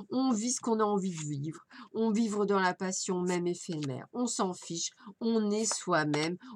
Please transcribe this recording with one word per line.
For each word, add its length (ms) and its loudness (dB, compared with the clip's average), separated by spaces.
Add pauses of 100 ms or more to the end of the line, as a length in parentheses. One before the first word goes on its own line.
(120)
On 200 2
vit 200 0
ce 100 -4
qu'on 180 2
a 40 4
envie 260 2
de 140 -6
vivre. 420 -6 (280)
On 180 2
vivre 340 2
dans 140 4
la 160 4
passion, 460 -2
même 260 2
éphémère. 640 -4
On 140 0
s'en 260 0
fiche. 380 -6 (280)
On 300 2
est 160 0
soi-même. 720 0 (180)